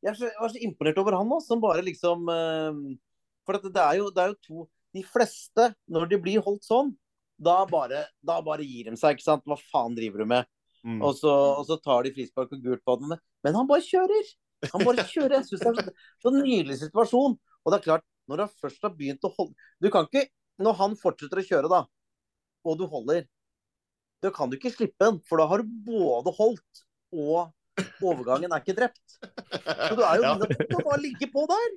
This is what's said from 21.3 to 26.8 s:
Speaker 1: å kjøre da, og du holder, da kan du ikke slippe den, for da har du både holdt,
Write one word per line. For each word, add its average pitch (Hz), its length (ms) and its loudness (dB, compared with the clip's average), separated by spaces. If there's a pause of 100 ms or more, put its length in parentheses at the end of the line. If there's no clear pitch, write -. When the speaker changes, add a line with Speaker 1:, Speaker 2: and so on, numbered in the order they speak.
Speaker 1:
å 185 40 -6
kjøre 160 240 0
da, 175 140 4 (840)
og 160 120 -2
du 180 100 -4
holder, 147 360 -2 (1000)
da 190 80 0
kan 139 180 -4
du 131 80 -6
ikke 254 140 -6
slippe - 300 -4
den, 202 240 4
for 160 160 2
da 151 80 6
har 208 140 2
du 220 80 -8 (140)
både 175 520 0
holdt, 214 460 0 (300)